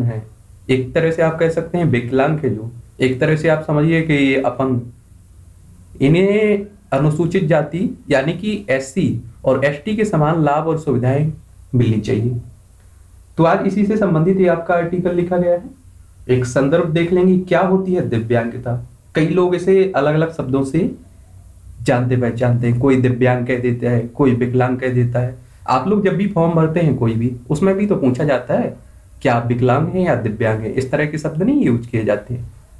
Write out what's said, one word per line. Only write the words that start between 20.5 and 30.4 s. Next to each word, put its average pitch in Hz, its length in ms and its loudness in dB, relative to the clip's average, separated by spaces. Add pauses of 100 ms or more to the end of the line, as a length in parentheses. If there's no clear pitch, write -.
से 165 320 -2 (880)
जानते 123 360 0
पहचानते 120 500 0
हैं, 120 120 0
कोई 135 160 4
दिव्यांग 123 520 2
कह 127 120 -2
देता 120 300 -2
है, 120 100 2
कोई 127 320 2
विकलांग 123 460 0
कह 127 160 -2
देता 123 260 0
है। 123 160 -4 (320)
आप 127 200 0
लोग 202 180 2
जब 185 100 2
भी 202 120 0
फॉर्म 170 260 0
भरते 160 260 2
हैं 151 180 2
कोई 113 160 0
भी, 117 180 0 (180)
उसमें 190 260 2
भी 202 120 0
तो 202 80 0
पूछा 135 280 0
जाता 139 300 -2
है 180 240 -2 (440)
क्या 127 140 2
आप 120 120 0
विकलांग 123 400 2
हैं 180 180 0
या 151 100 2
दिव्यांग 110 440 -2